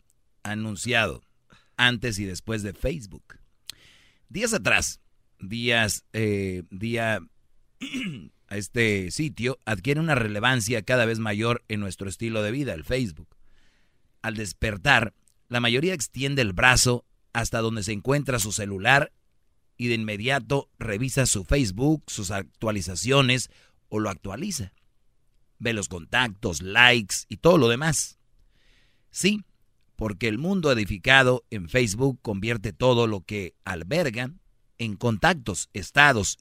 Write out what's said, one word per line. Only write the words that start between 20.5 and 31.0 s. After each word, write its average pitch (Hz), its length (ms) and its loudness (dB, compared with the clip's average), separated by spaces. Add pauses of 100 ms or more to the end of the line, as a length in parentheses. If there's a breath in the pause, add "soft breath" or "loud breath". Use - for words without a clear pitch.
revisa 123 480 0
su 98 180 -2
Facebook, 139 640 2
sus 104 220 -8
actualizaciones 107 1200 0 (380 soft breath)
o 107 100 -4
lo 107 120 -2
actualiza. 107 640 -8 (840)
Ve 117 140 -2
los 104 160 -4
contactos, 101 720 -4
likes 117 540 4 (120)
y 104 100 -10
todo 175 180 6
lo 127 120 6
demás. 143 500 -2 (920)
Sí, 208 320 0 (540)
porque 110 320 -4
el 107 100 -2
mundo 170 320 0
edificado 127 800 4